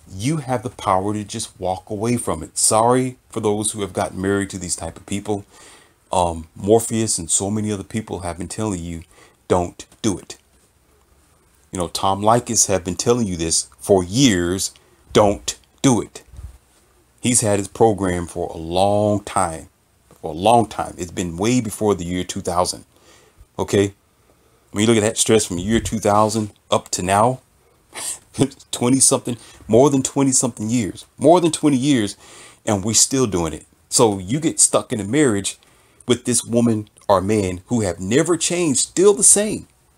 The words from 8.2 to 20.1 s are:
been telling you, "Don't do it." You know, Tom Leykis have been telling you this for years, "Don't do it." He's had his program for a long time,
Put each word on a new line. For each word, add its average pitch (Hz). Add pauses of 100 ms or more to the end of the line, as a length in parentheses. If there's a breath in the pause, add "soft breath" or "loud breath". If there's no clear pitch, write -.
been 90
telling 101
you, 82 (460 soft breath)
"Don't 90 (160)
do 101
it." - (1300)
You -
know, 87
Tom 98
Leykis 113
have 92
been 92
telling 120
you 90
this 82 (100)
for 95
years, 92 (400)
"Don't 104 (240)
do 120
it." - (960)
He's 120
had 104
his 98
program 92
for 82
a 85
long 101
time, 90 (540)